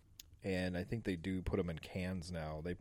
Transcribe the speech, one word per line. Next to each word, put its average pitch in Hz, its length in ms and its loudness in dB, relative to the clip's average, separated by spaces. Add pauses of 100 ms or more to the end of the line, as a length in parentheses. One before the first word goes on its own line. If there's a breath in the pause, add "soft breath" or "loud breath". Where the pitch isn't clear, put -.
(440 soft breath)
and 92 340 2
I 92 80 0
think 113 180 -2
they 95 140 2
do 92 240 0
put 101 180 2
'em 87 100 2
in 80 100 -2
cans 92 520 -2
now. 78 320 -2
They, 87 180 0